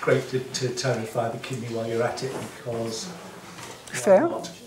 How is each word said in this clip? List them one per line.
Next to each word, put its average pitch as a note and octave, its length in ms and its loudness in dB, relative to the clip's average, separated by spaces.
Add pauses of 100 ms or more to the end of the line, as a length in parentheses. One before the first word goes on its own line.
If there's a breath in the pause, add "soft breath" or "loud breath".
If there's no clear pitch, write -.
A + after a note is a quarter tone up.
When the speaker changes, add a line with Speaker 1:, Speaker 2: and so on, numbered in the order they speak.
Speaker 1:
great B2+ 280 4
to, B2+ 100 0
to - 300 -2
tarify A2+ 640 0
the A#2 60 -8
kidney A#2 360 -6
while A2+ 140 -2
you're A#2 140 2
at B2 200 0
it C3 100 -4 (240)
because A2+ 500 -4
why - 920 -12
Speaker 2:
Fair. G3 300 10
Speaker 1:
not?" - 220 -4 (160)